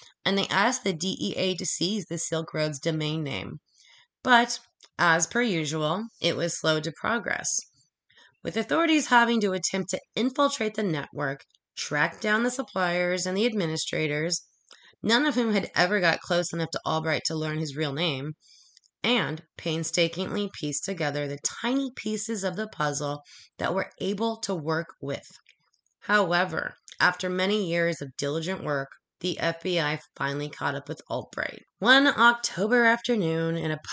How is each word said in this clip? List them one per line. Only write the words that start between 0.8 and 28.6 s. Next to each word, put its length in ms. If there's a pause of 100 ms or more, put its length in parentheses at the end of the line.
the 80
D 260
E 160
A 200
to 100
seize 400
the 120
Silk 360
Road's 260
domain 420
name. 380 (640)
But, 380 (360)
as 300
per 140
usual, 640 (160)
it 160
was 200
slow 220
to 220
progress, 580 (840)
with 140
authorities 500
having 320
to 140
attempt 360
to 120 (160)
infiltrate 560
the 100
network, 640 (320)
track 420
down 240
the 80
suppliers 720
and 120
the 80
administrators, 1000 (560)
none 240
of 100
whom 180
had 200
ever 280
got 180
close 320
enough 200
to 140
Albright 420
to 80
learn 220
his 200
real 160
name, 400 (680)
and 420 (140)
painstakingly 920 (100)
piece 220
together 440
the 140 (220)
tiny 340
pieces 480
of 140
the 100
puzzle 540 (380)
that 140
were 160 (120)
able 400
to 120
work 340 (140)
with. 260 (760)
However, 720 (260)
after 300
many 360
years 360
of 160
diligent 440